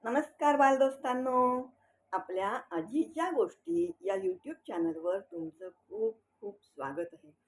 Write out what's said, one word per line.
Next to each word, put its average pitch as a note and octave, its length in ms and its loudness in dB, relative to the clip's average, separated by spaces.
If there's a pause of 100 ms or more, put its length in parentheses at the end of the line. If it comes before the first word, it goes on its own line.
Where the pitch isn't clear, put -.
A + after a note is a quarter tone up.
नमस्कार D4 500 2
बालदोस्तांनो, C4 1040 4 (500)
आपल्या F#3+ 480 -2 (100)
आजीच्या C#4+ 600 -2
गोष्टी E4 600 0 (100)
या G4 140 -2
YouTube F#4 380 -4
चॅनलवर E3+ 680 -4
तुमचं E3+ 500 -12
खूप A3 520 -6 (200)
खूप G3+ 240 -14
स्वागत C#3+ 480 -8
आहे. D3+ 240 -20 (120)